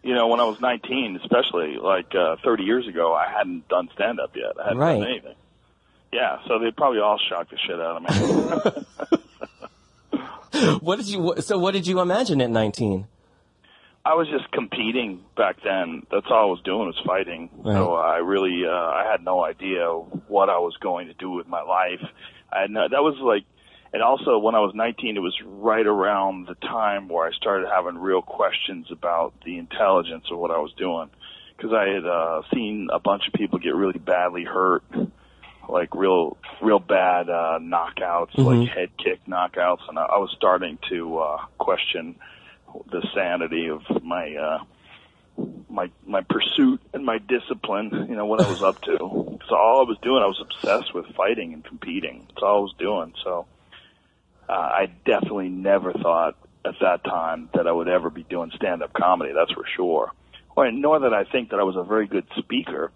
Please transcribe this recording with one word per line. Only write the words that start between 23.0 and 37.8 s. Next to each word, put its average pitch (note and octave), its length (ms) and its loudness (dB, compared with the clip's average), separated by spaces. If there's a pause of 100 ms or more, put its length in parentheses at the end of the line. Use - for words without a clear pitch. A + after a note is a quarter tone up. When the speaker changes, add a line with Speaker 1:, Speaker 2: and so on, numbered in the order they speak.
Speaker 1:
was D3 180 2
like, A2+ 240 2 (500)
and G#2+ 100 -2
also B2+ 340 4
when A2 180 2
I A2 40 6
was G2+ 160 2
nineteen, A2+ 420 -2
it G2 40 -4
was F2+ 140 -4 (100)
right G#2+ 400 0
around G2 600 0
the F2+ 80 -14
time G2+ 540 -2
where E2 180 0
I E2+ 40 -4
started F#2+ 380 -2
having F2 280 0
real F#2 240 2
questions - 680 -2
about E2+ 420 -2 (100)
the F2 140 -10
intelligence E2+ 720 0
of E2+ 60 -6
what E2+ 140 -2
I E2 80 0
was D#2 180 -4
doing. E2+ 320 -4 (480)
'Cause A2 160 -6
I G#2 160 4
had, F#2+ 160 -2
uh, E2 360 0 (120)
seen G#2+ 400 -4
a F2+ 60 0
bunch G2+ 280 0
of - 60 -8
people F#2+ 260 0
get E2+ 160 -2
really F#2 220 2
badly F2 460 0
hurt, F#2 400 2 (840)
like E2+ 260 0
real, F2+ 420 2 (240)
real G#2+ 180 6
bad, F2+ 500 2
uh, E2+ 320 0
knockouts, E2+ 760 -2